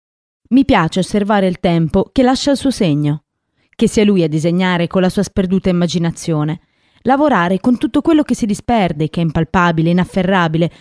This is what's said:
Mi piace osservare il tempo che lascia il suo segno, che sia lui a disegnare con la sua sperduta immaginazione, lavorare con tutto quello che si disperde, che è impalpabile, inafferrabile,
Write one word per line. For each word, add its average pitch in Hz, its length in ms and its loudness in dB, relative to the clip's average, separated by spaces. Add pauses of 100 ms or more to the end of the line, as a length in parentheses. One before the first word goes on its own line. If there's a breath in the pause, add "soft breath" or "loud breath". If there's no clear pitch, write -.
(480)
Mi 254 160 4
piace 185 340 2
osservare 202 480 0
il 175 140 -4
tempo 170 500 0
che 269 140 2
lascia 262 260 0
il 277 60 2
suo 269 160 -2
segno, 147 540 -2 (500)
che 233 100 2
sia 214 180 0
lui 196 200 2
a 156 40 0
disegnare 170 600 0
con 190 140 0
la 185 60 2
sua 196 140 -2
sperduta 185 460 -2
immaginazione, 165 920 -2 (420)
lavorare 226 560 0
con 247 180 0
tutto 294 240 -2
quello 320 200 2
che - 120 -4
si - 100 -4
disperde, 180 640 -2
che - 140 -4
è - 20 0
impalpabile, 165 640 0
inafferrabile, 175 840 0 (100)